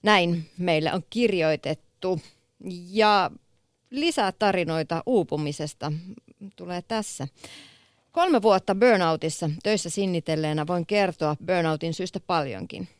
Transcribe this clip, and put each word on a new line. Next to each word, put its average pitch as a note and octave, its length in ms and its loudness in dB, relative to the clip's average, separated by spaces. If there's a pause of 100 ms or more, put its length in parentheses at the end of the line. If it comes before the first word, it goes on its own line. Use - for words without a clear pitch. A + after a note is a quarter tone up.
Näin E3+ 540 4
meille D#3+ 360 0
on E3+ 160 -4
kirjoitettu. E3+ 1120 -2 (680)
Ja G#3 420 2 (580)
lisää C4+ 420 0
tarinoita E3 720 -2
uupumisesta D3+ 880 -2 (640)
tulee F3+ 260 -10
tässä. G#3 460 -6 (840)
Kolme E4 300 2
vuotta G3 340 4
burnoutissa F3 720 2 (140)
töissä G#3 260 -2
sinnitelleenä D#3 800 -2
voin F3 180 -2
kertoa F3+ 500 0 (100)
burnoutin E3 480 0
syystä F3 260 -6
paljonkin. C#3 680 -4 (120)